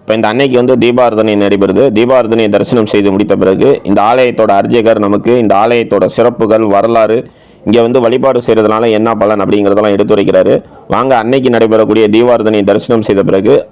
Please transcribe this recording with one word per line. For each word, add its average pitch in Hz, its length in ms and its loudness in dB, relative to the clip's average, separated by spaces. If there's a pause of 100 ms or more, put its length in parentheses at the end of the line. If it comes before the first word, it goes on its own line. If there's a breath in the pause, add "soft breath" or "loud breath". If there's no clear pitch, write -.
இப்ப 110 180 -4
இந்த 110 140 -2
அன்னைக்கு 127 280 -2
வந்து 127 220 0
தீபாராதனை 117 520 0 (100)
நடைபெறுது. 98 400 0 (140)
தீபாராதனை 117 480 0 (100)
தரிசனம் 110 360 -2
செய்து 101 220 0
முடித்த 98 280 -2
பிறகு 95 260 0 (220)
இந்த 101 100 0 (100)
ஆலயத்தோட 117 480 0
அர்ச்சகர் 113 480 0
நமக்கு 104 260 -2 (120)
இந்த 98 180 0
ஆலயத்தோட 113 420 0 (120)
சிறப்புகள், 113 580 0
வரலாறு, 113 440 0 (480 loud breath)
இங்க 104 200 2
வந்து 127 180 0
வழிபாடு 123 420 0
செய்யறதுனால 110 520 0
என்ன 113 240 0
பலன் 104 220 0
அப்படிங்கிறதெல்லாம் 101 520 0
எடுத்துரைக்கிறாரு. 98 580 0 (400 loud breath)
வாங்க, 127 180 -2 (100)
அன்னைக்கு 127 340 -2
நடைபெறக்கூடிய 110 580 2
தீபாராதனை 110 560 2
தரிசனம் 107 380 -2
செய்த 98 220 0
பிறகு 98 240 0 (160)